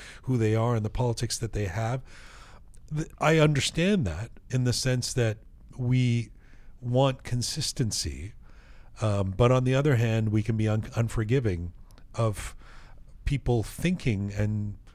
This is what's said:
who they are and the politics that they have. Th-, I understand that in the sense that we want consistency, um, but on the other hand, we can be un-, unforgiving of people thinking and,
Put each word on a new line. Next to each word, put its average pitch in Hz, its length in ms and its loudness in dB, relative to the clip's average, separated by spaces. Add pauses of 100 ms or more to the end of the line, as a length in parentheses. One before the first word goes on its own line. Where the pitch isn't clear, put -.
(240)
who 131 140 0
they 110 180 4
are 117 200 2
and 110 80 0
the 107 60 -2
politics 120 480 -2
that 107 160 -6
they 104 120 -2
have. 113 360 -4 (920)
Th-, 151 120 -2 (120)
I 160 180 4
understand 156 720 4
that 85 240 -6 (180)
in 127 140 0
the 123 100 2
sense 127 400 0
that 113 240 2 (400)
we 123 540 2 (500)
want 127 420 2
consistency, 107 1080 -4 (680)
um, 101 360 0
but 120 140 8
on 127 140 4
the 127 100 2
other 139 220 4
hand, 110 320 2
we 107 120 2
can 110 160 0
be 110 100 2
un-, 107 280 0
unforgiving 110 800 0 (420)
of 110 400 -2 (720)
people 123 360 2
thinking 104 760 -2
and, 104 420 -2 (180)